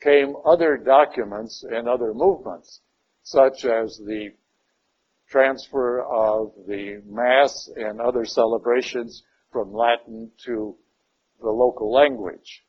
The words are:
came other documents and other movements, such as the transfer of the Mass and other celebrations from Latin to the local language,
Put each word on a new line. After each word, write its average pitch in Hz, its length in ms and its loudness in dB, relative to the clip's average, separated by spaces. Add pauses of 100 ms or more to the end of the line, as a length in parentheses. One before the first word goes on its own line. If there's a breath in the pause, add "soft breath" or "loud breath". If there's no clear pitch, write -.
came 143 340 4 (100)
other 160 320 4
documents 113 920 0
and 117 180 -4
other 120 260 -2
movements, 131 680 -4 (420)
such 135 420 2
as 113 400 -2
the 104 260 -10 (1000)
transfer 131 720 0
of 110 480 -2 (160)
the 101 380 -10
Mass 123 720 0
and 107 240 -8
other 120 240 -2
celebrations 120 960 -2 (300)
from 101 200 -6
Latin 113 580 -2 (140)
to 107 300 -6 (640)
the 113 80 -2
local 113 420 0
language, 123 760 0